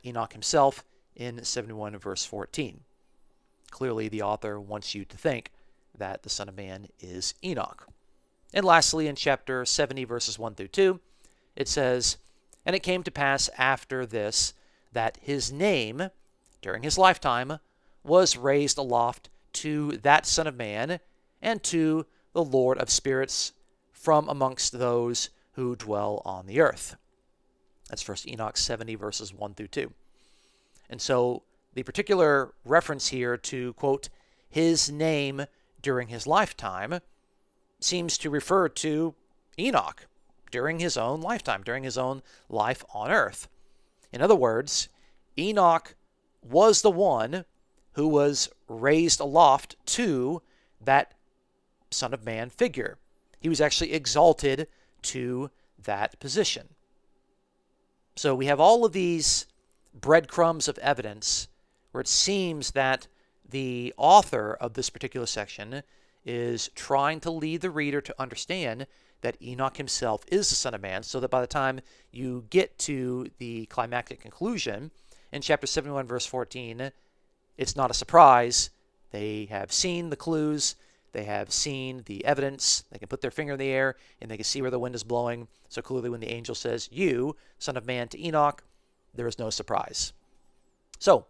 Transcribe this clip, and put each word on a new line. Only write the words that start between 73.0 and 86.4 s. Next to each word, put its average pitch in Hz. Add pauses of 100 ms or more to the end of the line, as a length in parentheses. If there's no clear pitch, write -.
the 117
climactic 120
conclusion 147 (400)
in 143
chapter 147
seventy-one, 139
verse 120
fourteen, 127 (640)
it's -
not 131
a -
surprise. 123 (420)
They 107
have 101
seen 175
the 147
clues. 151 (360)
They 107
have 104
seen 131
the 101
evidence. 139
They -
can -
put -
their 127
finger 147
in 135
the 135
air, 131 (260)
and 113
they 110
can 107
see 139
where 127
the 123
wind 123
is 107
blowing. 120 (200)
So -
clearly 123
when 120
the 113
angel 117